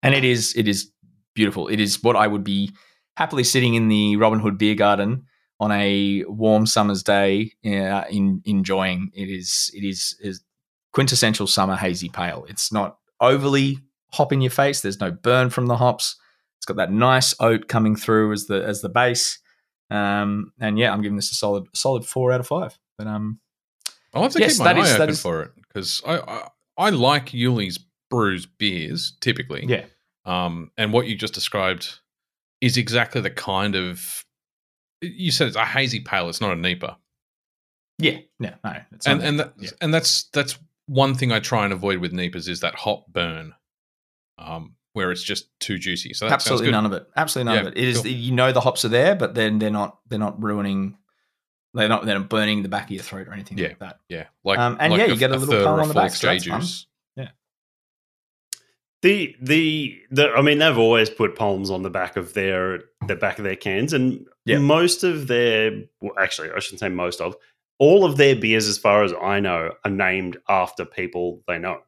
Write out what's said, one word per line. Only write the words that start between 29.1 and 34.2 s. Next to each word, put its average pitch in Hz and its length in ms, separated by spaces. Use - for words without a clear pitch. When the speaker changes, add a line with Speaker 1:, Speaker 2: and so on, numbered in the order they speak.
Speaker 2:
typically. 131 460
Speaker 1:
Yeah. 123 180
Speaker 2:
Um, 87 520
and 107 160
what 120 140
you 107 80
just 101 180
described 92 680
is 123 160
exactly 117 440
the 95 80
kind 98 460
of, 90 500